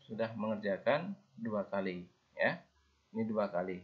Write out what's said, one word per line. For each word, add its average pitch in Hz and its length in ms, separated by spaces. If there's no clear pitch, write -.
sudah 113 280
mengerjakan 110 800
dua 107 320
kali 92 360
ya. 151 240
Ini 113 140
dua 107 240
kali, 90 300